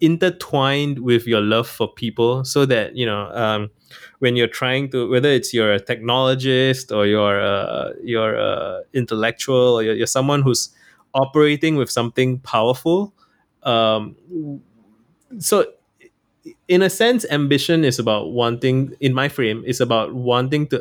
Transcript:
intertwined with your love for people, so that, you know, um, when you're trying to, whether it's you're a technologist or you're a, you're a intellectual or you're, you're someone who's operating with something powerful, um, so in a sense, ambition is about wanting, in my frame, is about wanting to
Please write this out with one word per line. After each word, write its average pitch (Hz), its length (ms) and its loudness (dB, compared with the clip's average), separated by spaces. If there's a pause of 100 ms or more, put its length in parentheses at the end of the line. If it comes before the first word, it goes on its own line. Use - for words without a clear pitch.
intertwined 143 1000 0
with 120 260 2
your 113 160 2
love 110 260 0
for - 180 -4
people, 120 600 -2
so 139 180 2
that, 117 320 0
you 127 80 -2
know, 104 300 -4
um, 107 360 -2 (500)
when 123 140 2
you're 120 120 2
trying 131 440 -4
to, 120 200 -4
whether 131 180 2
it's 123 240 0
you're 110 220 2
a 98 60 0
technologist 131 1160 0
or 104 100 4
you're 104 320 2
a, 98 540 -2 (100)
you're 110 320 -2
a 101 480 -4 (120)
intellectual 120 840 0
or 110 40 0
you're, 110 120 0
you're 110 120 -2
someone 139 340 0
who's 127 300 0 (420)
operating 147 640 2
with 131 140 0
something 127 480 -2
powerful, 131 760 0 (520)
um, 110 520 0 (1200)
so 190 280 2 (1040)
in 180 140 4
a 185 60 4
sense, 226 420 0
ambition 147 540 2
is 127 140 0
about 107 320 -2
wanting, 127 720 0
in 131 120 0
my 135 160 0
frame, 113 380 -2
is 123 140 -4
about 120 340 0
wanting 127 540 0
to 139 120 -4